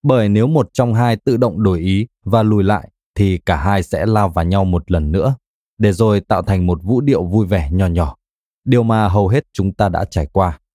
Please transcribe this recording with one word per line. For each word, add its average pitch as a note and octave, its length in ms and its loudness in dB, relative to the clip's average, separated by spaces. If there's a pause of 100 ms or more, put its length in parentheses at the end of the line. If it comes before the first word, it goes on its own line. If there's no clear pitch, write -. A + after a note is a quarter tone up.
Bởi B2+ 260 2
nếu G#2+ 180 2
một D3+ 260 0
trong A#2+ 220 0
hai A#2 220 2
tự B2 200 -2
động A2 260 0
đổi F#2 180 2
ý F#2+ 260 0 (180)
và A2 180 2
lùi G#2+ 220 2
lại, G2 260 -2 (240)
thì F#2+ 240 0
cả E2+ 180 -2
hai F#2+ 260 0
sẽ E2+ 240 -4
lao G#2+ 220 2
vào E2+ 160 -2
nhau F#2+ 200 0
một F2+ 260 -2
lần D#2 220 0
nữa, G#2 240 0 (420)
để G#2 140 2
rồi G#2 280 2
tạo F#2 220 -2
thành F#2 240 0
một E2+ 160 -2
vũ A#2+ 180 -2
điệu C3 240 0
vui G2 220 0
vẻ E2+ 260 -2
nhỏ F#2 140 0
nhỏ, E2+ 300 -2 (480)
điều B2 180 2
mà A2 260 0
hầu G2 200 0
hết B2+ 240 0
chúng F#2+ 220 -4
ta G2+ 140 0
đã F2 160 -4
trải D#2 220 -4
qua. F#2 340 -2 (140)